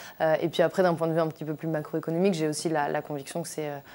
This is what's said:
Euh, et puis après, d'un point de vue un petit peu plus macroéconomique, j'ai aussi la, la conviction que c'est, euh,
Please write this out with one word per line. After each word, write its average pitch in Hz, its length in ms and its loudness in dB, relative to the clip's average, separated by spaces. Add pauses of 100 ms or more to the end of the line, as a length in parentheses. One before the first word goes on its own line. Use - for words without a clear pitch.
(220)
Euh, 160 200 4
et 170 80 0
puis - 120 0
après, 170 220 4
d'un 175 100 6
point 165 140 0
de 165 60 0
vue 165 80 2
un 160 60 2
petit 156 180 -6
peu 156 100 -4
plus 160 120 -6
macroéconomique, 165 680 0
j'ai 156 120 0
aussi 151 220 -2
la, 151 180 0
la 151 140 -2
conviction 147 400 -8
que 160 60 -8
c'est, 151 220 -6
euh, 143 80 -8 (180)